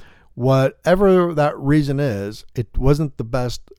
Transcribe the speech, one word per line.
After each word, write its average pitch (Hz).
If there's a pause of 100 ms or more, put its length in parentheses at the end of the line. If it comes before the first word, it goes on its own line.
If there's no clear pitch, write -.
(340)
Whatever 170
that 151
reason 139
is, 107 (100)
it -
wasn't 143
the -
best 120 (180)